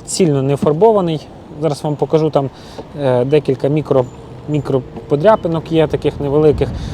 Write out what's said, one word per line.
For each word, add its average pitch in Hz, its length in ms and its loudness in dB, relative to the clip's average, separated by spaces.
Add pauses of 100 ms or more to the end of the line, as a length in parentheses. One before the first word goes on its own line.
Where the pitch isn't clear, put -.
цільно 143 380 2
не 139 140 0
фарбований. 175 720 2 (340)
Зараз 151 220 -2
вам 151 120 -2
покажу, 156 340 0
там, 139 200 0 (520)
е, 127 240 2
декілька 139 420 0
мікро, 135 380 2 (440)
мікроподряпинок 151 1200 0
є, 156 160 4
таких 143 320 -2
невеликих. 143 500 2 (240)